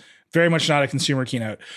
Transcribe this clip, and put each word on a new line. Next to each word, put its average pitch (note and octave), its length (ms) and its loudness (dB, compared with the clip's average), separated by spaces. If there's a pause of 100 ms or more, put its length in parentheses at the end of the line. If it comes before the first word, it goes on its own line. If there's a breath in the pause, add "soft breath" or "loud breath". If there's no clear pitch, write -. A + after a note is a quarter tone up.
(320 soft breath)
very E3+ 160 4
much E3 220 2
not D3 120 4
a C3+ 60 0
consumer C3+ 380 -2
keynote. A2+ 320 -6 (180 loud breath)